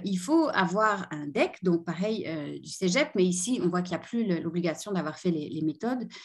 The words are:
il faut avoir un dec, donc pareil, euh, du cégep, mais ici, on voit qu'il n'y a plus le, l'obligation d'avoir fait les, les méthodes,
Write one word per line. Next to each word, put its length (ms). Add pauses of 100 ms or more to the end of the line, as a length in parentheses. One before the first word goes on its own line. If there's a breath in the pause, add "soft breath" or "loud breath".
il 140
faut 300
avoir 640
un 160
dec, 340
donc 240
pareil, 420
euh, 300
du 120
cégep, 440
mais 120
ici, 380
on 60
voit 140
qu'il 120
n'y 60
a 20
plus 200
le, 160
l'obligation 520
d'avoir 280
fait 100
les, 200
les 120
méthodes, 460 (180 loud breath)